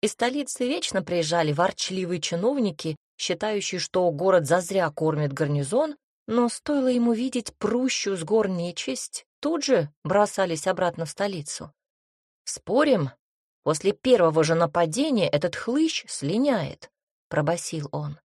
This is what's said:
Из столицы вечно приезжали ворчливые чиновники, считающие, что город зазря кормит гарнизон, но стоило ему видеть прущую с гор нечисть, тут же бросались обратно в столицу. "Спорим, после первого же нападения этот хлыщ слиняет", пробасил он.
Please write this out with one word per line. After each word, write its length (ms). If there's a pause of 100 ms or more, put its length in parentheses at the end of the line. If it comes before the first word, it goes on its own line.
Из 120
столицы 540
вечно 360
приезжали 500
ворчливые 640
чиновники, 800 (220)
считающие, 600
что 320
город 360
зазря 420
кормит 460
гарнизон, 640 (320)
но 200
стоило 400
ему 240
видеть 420
прущую 640
с 80
гор 240
нечисть, 760 (140)
тут 220
же 280 (120)
бросались 640
обратно 380
в 60
столицу. 640 (720)
"Спорим, 680 (520)
после 300
первого 500
же 140
нападения 720
этот 260
хлыщ 540
слиняет", 840 (380)
пробасил 640
он. 320